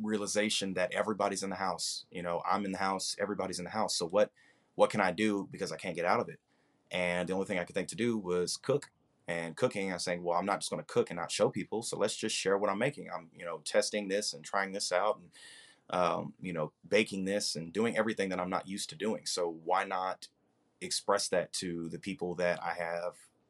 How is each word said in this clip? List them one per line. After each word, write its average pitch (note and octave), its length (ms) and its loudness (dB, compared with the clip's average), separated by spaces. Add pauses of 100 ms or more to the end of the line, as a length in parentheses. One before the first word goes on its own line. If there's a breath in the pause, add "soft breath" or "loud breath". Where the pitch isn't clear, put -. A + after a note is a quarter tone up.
realization G#2 720 0
that F2+ 180 2
everybody's G2+ 500 2
in G2 80 -2
the F#2 60 -4
house. - 540 -2
You F2 120 -6
know, F2 220 0
I'm G2 200 2
in F#2+ 80 -2
the F2+ 60 -2
house, F#2+ 400 0
everybody's F#2+ 400 -2
in F2+ 60 -6
the F2 60 -8
house. G#2 260 0
So F2 100 -2
what, G2+ 240 4 (460 soft breath)
what G#2 140 6
can G#2+ 100 2
I F#2 100 6
do G2+ 400 2
because F2 220 -4
I D#2+ 40 -6
can't E2+ 200 -6
get E2+ 80 0
out G#2+ 160 6
of F2+ 80 -2
it? E2 100 -14 (520 soft breath)
And F2 380 2
the F#2 40 -2
only F#2+ 140 0
thing F#2+ 120 -2
I F2 60 0
could - 100 -10
think F#2+ 140 -2
to F2 80 -8
do A#2 200 0
was F2+ 400 0
cook. - 340 0 (360)
And E2+ 300 -4
cooking, G2+ 340 0
I F2+ 40 -2
was E2+ 100 -4
saying, F2 180 -2
"Well, F2 160 2
I'm F#2 60 0
not G2 160 2
just - 100 -6
gonna D#2+ 120 -4
cook - 260 2
and E2+ 100 -6
not E2+ 120 -4
show A2 180 4
people. G#2 340 -4
So - 140 -6
let's F#2 180 0
just - 220 -2
share G2 220 2
what G#2 100 2
I'm G2 100 0
making." A2 320 -2
I'm, E2+ 240 -10
you F2 120 -12
know, D#2+ 180 -8
testing G#2 440 2
this G2+ 260 0
and D#2 100 -14
trying G2 280 -2
this G2+ 200 -4
out G2 260 4
and, F3 120 -20 (680 loud breath)
um, E2+ 440 2
you F2+ 100 -4
know, D#2 200 -2 (140)
baking G2+ 380 4
this G2 320 0
and E2 160 -8
doing G#2+ 240 0
everything G#2+ 320 2
that F#2 100 -2
I'm F2+ 120 -2
not F#2 180 -2
used G2 220 -6
to D#2 60 -14
doing. G2+ 280 -2
So E2+ 400 -2
why F#2 200 2
not F#2 440 -4 (540)
express G2+ 460 2
that F2+ 260 0
to E2+ 340 -4
the E2+ 100 -6
people F2+ 360 -4
that F2 280 2
I E2+ 120 -2
have, E2+ 420 -4 (340)